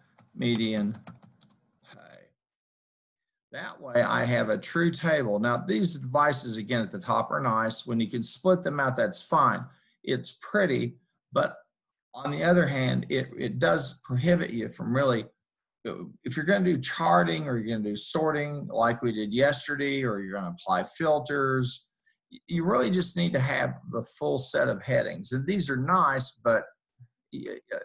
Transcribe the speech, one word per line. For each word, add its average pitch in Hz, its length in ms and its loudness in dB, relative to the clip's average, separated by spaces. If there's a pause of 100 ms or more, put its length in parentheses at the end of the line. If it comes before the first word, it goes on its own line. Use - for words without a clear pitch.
(360)
median 110 580 0 (960)
pay. - 80 -20 (1500)
That 151 300 -14
way 120 220 0
I 120 200 0
have 117 260 2
a 107 80 0
true 170 340 2
table. 143 480 2
Now 120 180 2
these 185 380 0
devices 135 640 0
again 113 260 -2
at 95 80 -6
the 101 80 -8
top 113 320 0
are 147 100 -2
nice. 113 460 0
When 117 120 0
you 113 80 0
can 117 140 -4
split 180 400 2
them 147 180 -2
out, 131 180 0
that's 107 260 0
fine. 131 380 2 (420)
It's - 300 -2
pretty, 127 640 0 (340)
but 143 260 0 (560)
on 135 160 -6
the 147 140 -2
other 170 240 6
hand, 127 420 0
it, 131 260 -2
it 131 220 -4
does 160 460 0
prohibit 156 480 2
you 113 180 -4
from - 260 -4
really, 127 300 2 (960)
if 127 140 -6
you're 151 80 -2
gonna 190 200 4
do 175 120 4
charting 165 680 2
or 127 100 -2
you're 113 180 -2
gonna 104 140 -2
do 104 60 -2
sorting 147 720 -2
like 117 340 2
we 120 100 2
did 107 220 -4
yesterday, 139 680 0
or 107 160 -2
you're 98 160 -6
gonna 90 200 -6
apply 90 280 0
filters, 135 1040 0 (420)
y-, - 60 -20 (100)
you 165 160 0
really 226 280 2
just 180 260 0
need 175 160 0
to 143 60 0
have 135 340 0 (180)
the 113 120 -6 (160)
full 147 180 0
set 127 300 2
of 101 160 -4
headings. - 480 -2
And 135 160 -2
these 190 220 0
are 131 80 -2
nice, 139 540 2
but 113 340 0 (680)
y-, - 240 -10 (140)
y-, - 140 -6